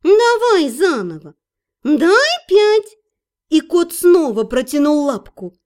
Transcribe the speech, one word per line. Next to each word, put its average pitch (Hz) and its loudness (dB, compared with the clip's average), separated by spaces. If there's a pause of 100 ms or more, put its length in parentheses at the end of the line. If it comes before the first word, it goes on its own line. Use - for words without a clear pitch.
«Давай 427 2
заново! 220 -4 (500)
Дай 370 0 (120)
пять». 415 0 (520)
И 311 0
кот 339 -4
снова 311 0
протянул 285 -2
лапку. 196 -8 (100)